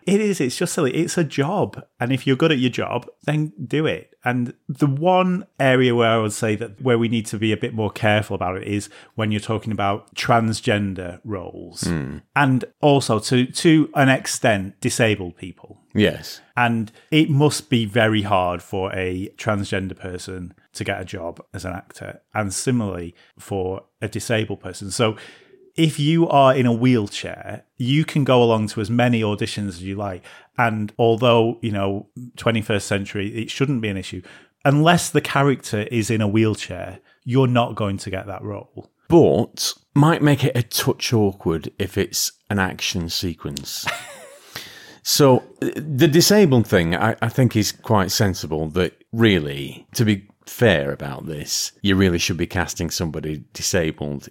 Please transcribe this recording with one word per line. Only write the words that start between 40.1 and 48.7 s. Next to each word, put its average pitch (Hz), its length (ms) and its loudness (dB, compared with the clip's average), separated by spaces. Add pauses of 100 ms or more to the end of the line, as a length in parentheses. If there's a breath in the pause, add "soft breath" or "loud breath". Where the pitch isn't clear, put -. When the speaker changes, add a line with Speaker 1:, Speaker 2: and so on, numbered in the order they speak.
Speaker 2:
make 147 220 4
it - 140 0
a 123 60 2
touch - 500 -2
awkward 95 640 0
if 98 180 -4
it's - 360 -4 (160)
an 101 100 0
action 92 500 -4
sequence. 76 800 -8
<laughs> - 60 -10 (1080 loud breath)
So, 135 400 6 (180)
the 147 460 0
disabled 156 600 6
thing, 85 280 2
I, 110 280 0
I 123 60 -2
think, 123 260 2
is 107 160 2
quite 101 400 0
sensible 78 580 -2
that 82 420 -2